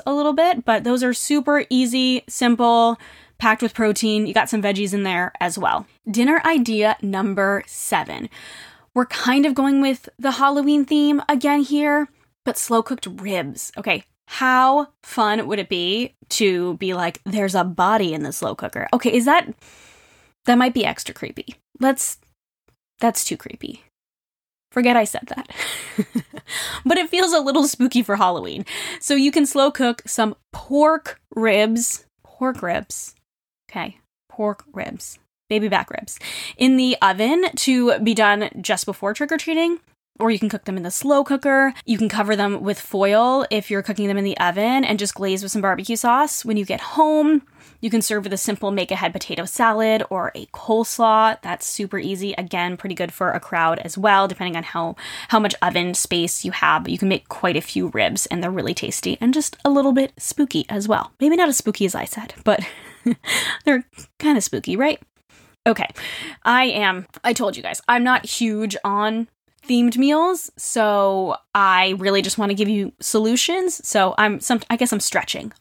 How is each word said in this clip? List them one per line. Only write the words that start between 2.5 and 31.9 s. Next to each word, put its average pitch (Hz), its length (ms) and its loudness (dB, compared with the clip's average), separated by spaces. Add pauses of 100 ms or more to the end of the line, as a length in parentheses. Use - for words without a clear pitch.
packed 220 220 4
with 233 120 -2
protein. 214 520 0
You 147 80 -6
got - 160 2
some 214 120 0
veggies 202 320 -2
in 202 100 0
there 180 380 -2
as 180 160 -4
well. - 280 0 (240)
Dinner 247 360 2
idea 226 560 2
number 196 640 0
seven. - 640 -6 (640)
We're 247 140 0
kind 269 380 2
of 285 80 0
going 277 280 2
with 269 260 -2 (100)
the 262 140 -2
Halloween 277 540 2
theme 294 420 2
again 294 340 2
here, 294 480 0 (360)
but 247 120 -4
slow-cooked 233 480 -2
ribs. 180 720 -8
Okay, 196 280 -4 (220)
how 262 600 2 (160)
fun 214 440 0
would 202 120 -2
it 180 100 -8
be 190 460 -2 (140)
to 180 460 0
be 185 180 -4
like, 175 320 -4
"There's 196 300 -2
a 180 80 4
body 180 500 2
in 151 100 -6
the 139 100 -6
slow - 220 -6
cooker"? - 360 -8
Okay, 247 220 2
is 240 120 4
that, 311 280 2 (920)
that 240 120 4
might 247 160 2
be 233 120 0
extra - 280 -6
creepy. - 420 -12 (240)
Let's, 262 380 0 (800)
that's 233 240 0
too - 140 -6
creepy. - 460 -16 (880)
Forget 247 240 2
I 226 100 4
said - 220 -10
that. - 240 -12 (460)
<laughs> - 280 -4 (600)
But 330 120 4
it 339 120 -2
feels 359 240 2
a 320 80 4
little 277 260 2
spooky 247 340 2
for 202 140 -2
Halloween. 180 500 -2 (340)
So - 160 0
you 277 160 4
can 294 140 4
slow 277 260 2
cook 240 340 -2
some 214 300 -2 (180)
pork 302 640 0 (160)
ribs, 226 680 2 (180)